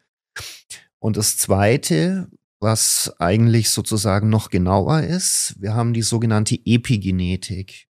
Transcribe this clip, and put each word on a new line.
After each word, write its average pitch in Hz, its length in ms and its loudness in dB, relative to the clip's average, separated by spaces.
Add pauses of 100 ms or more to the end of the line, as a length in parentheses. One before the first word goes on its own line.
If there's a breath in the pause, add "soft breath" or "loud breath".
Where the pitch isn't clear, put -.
(1000 loud breath)
Und 107 160 -2
das 104 200 -2
Zweite, 156 920 0 (320)
was - 600 0
eigentlich 113 500 4
sozusagen 104 600 0
noch 110 200 0
genauer 98 520 2
ist, - 580 -4
wir 104 140 -4
haben 117 180 0
die 113 100 -2
sogenannte 110 640 0
Epigenetik. 95 1300 -2